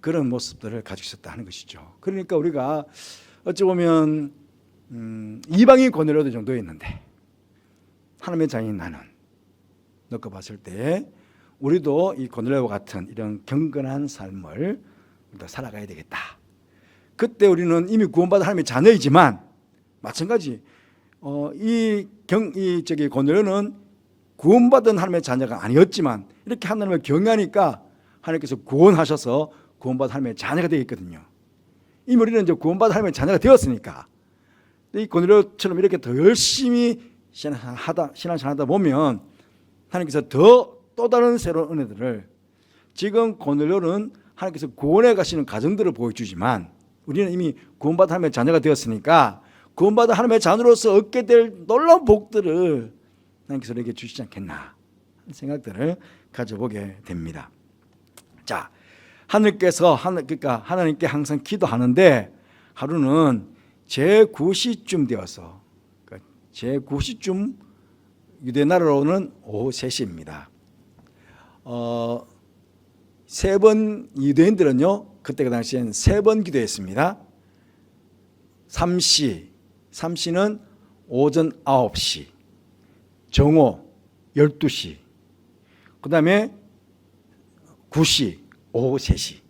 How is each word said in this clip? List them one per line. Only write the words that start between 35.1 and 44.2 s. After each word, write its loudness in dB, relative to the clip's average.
이렇게 2
더 -6
열심히 2
신앙생활하다, -8
신앙생활하다 -6
보면 0
하나님께서 -4
더 6
또 -2
다른 2
새로운 -4
은혜들을, -8
지금 -2
고넬료는 -2